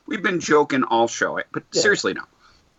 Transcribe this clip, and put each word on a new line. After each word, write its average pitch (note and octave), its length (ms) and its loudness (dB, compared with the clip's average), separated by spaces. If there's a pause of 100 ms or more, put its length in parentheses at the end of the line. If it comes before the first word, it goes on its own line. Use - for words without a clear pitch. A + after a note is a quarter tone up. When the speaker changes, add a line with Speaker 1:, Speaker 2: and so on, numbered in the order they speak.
Speaker 1:
we've G#3 160 -8
been F3+ 180 -2
joking C#3+ 420 2
all A#2 240 2
show, F2+ 320 -4 (140)
but - 100 -8 (100)
Speaker 2:
Yeah. C3 100 0
Speaker 1:
seriously - 320 2
now, - 120 -12 (520)